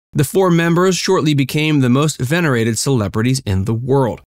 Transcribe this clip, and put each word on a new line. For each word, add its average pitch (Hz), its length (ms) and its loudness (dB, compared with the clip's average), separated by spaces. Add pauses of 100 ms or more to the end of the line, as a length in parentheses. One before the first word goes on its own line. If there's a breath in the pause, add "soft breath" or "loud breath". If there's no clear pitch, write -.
(140)
The 147 100 0
four 185 280 2
members 170 440 2
shortly 151 380 0
became 151 460 0
the 127 100 2
most 143 320 0
venerated 127 560 0
celebrities 123 680 -2
in 95 180 -2
the 117 80 -2
world. 127 480 -2 (120)